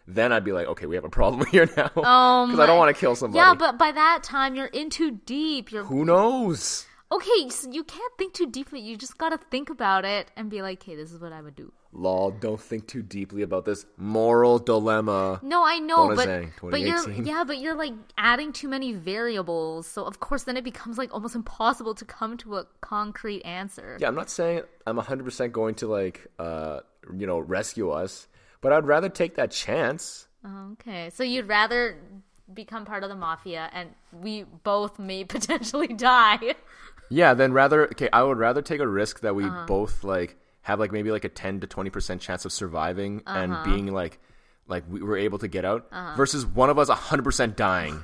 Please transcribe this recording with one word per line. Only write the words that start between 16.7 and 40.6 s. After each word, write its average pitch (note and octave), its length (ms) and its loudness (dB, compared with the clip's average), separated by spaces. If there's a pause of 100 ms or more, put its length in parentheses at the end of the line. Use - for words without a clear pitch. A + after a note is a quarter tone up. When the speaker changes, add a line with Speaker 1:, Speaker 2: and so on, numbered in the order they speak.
Speaker 2:
but D4 80 -2
you're, D#4 240 0
Speaker 1:
twenty A#3+ 160 -8
eighteen. A3+ 60 -4
Speaker 2:
yeah, D#4 180 -2
but C#4+ 140 -6
you're, D4+ 180 -6
like, D4+ 160 -6 (260)
adding B3 360 2
too - 160 -10
many C4+ 240 -6
variables. F3 960 -6
So, - 180 -10
of - 160 -12
course, C#4+ 220 -4
then B3+ 120 -6
it B3+ 80 -6
becomes, A#3 340 -12
like, C4 160 -6
almost A3+ 220 -8
impossible A3+ 600 -4
to G#3+ 100 -18
come A3+ 320 -10
to G#3+ 180 -12
a F3+ 100 -8 (140)
concrete G#3 640 -8
answer. F#3 560 -12
Speaker 1:
Yeah, D3 80 0
I'm A#2+ 80 -2
not D#3+ 140 -6
saying E3+ 320 -2 (260)
I'm A2+ 120 -4
a - 20 -2
hundred C3 240 -8
percent B2 260 -6
going A2 240 -2
to, A2+ 120 -8
like, G2 400 -4 (120)
uh, D#2 400 -8 (340)
you F#2+ 140 -8
know, F2 120 0
rescue F#2 500 -4
us, E2 400 -6 (320)
but C3 100 2
I'd D3+ 140 4
rather D#3 240 4
take F3 260 -2
that B2+ 160 0
chance. - 760 -4 (160)
Speaker 2:
Oh, G3 340 -16
okay, F3 340 -12
so B3+ 120 -4
you'd B3 240 -4
rather A3 480 2 (560)
become G#3+ 320 -14
part G3+ 180 -10
of G3 60 -8
the G3 80 -12
mafia E3 560 -8
and F3 160 -12 (240)
we G#3 300 -10 (200)
both G#3 340 -2
may F#3+ 280 -8
<laughs> - 100 -8
potentially D4 520 -2
die. A#3 680 4 (540)
Speaker 1:
Yeah, D3 240 8
then C3 180 6
rather, C#3 360 6
okay, - 260 -4
I A#2+ 100 8
would C3+ 140 2
rather A#2+ 240 2
take D3 180 -4
a C#3+ 80 0
risk G#2 320 -2
that G#2 160 -2
we G2 80 -2
Speaker 2:
Uh-huh. G2 220 -6
Speaker 1:
both, G2+ 400 0
like, F#2 320 -4 (260)